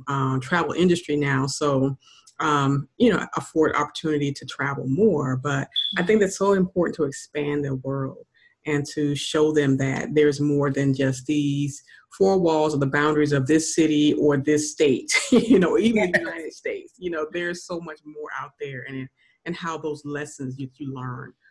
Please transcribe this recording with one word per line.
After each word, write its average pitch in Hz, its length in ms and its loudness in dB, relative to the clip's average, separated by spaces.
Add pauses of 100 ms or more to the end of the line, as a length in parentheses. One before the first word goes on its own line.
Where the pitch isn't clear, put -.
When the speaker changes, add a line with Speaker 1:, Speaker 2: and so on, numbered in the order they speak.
Speaker 1:
uh, 135 300 0
travel 156 340 -2
industry 170 420 2
now, 139 320 0
so, 139 500 0 (420)
um, 143 480 0 (100)
you 240 140 4
know, - 140 0 (120)
afford 156 380 0
opportunity 147 560 -2
to 135 140 -10
travel 139 420 -6
more. 143 500 2
But 135 300 -2 (300)
I 175 60 0
think 214 180 4
that's 190 160 0
so 196 160 2
important 185 420 0
to 160 80 -2
expand 147 600 -4
their 135 120 -4
world 135 500 -6 (400)
and 147 280 0
to 147 220 0
show 156 360 2
them 143 260 2
that 135 380 -4
there's 147 240 4
more 143 320 0
than 139 220 2
just 131 340 -2
these 143 560 -2 (340)
four 190 220 4
walls 156 340 2
or 147 60 -2
the 143 80 2
boundaries 147 440 2
of 139 160 2
this 156 280 2
city 151 380 4
or 143 240 2
this 151 340 0
state, 139 400 2 (120)
<laughs> - 80 -10
you 226 280 6
know, 156 180 4
even 214 340 2
the - 80 2
Speaker 2:
Yes. - 0 -
Speaker 1:
United 165 340 -8
States. - 440 -8
You 175 140 -6
know, 156 200 -4
there's 175 320 -6
so 175 160 -8
much 165 260 -14
more 151 240 -14 (100)
out 139 200 -12
there, 135 280 -10
and, 135 200 -10 (380)
and 175 100 -8
how 165 220 -8
those 147 260 -8
lessons 143 540 -10
that 135 220 -10
you 135 140 -10
learn 127 400 -12 (180)